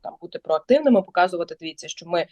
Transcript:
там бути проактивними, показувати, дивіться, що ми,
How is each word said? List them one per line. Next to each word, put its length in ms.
там 180
бути 180
проактивними, 600
показувати, 580
дивіться, 280
що 220
ми, 220